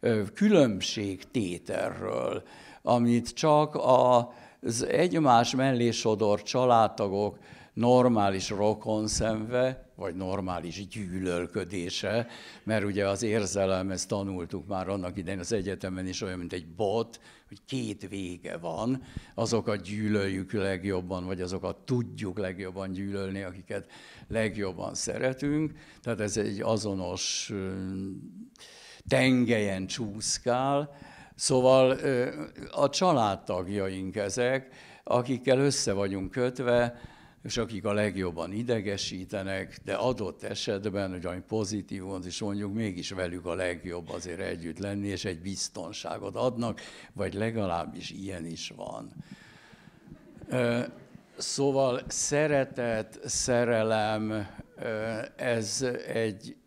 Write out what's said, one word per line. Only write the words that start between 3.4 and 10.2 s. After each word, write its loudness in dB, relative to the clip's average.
az 4
egymás 6
mellé 4
sodort 2
családtagok 4
normális 6
rokonszenve, 0
vagy -6
normális -4